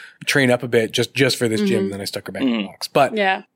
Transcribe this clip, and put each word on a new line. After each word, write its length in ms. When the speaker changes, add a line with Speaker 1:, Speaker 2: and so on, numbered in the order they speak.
Speaker 1:
train 260
up 120
a 60
bit, 240
just, 220
just 220
for 120
this 120
gym, 80
Speaker 2:
Mm-hmm. 180
Speaker 1:
and 80
then 60
I 40
stuck 220
her 60
back 100
in 80
the 80
Speaker 3:
Mm-hmm. 80
Speaker 1:
box. 220
But, 280
Speaker 2:
Yeah. 260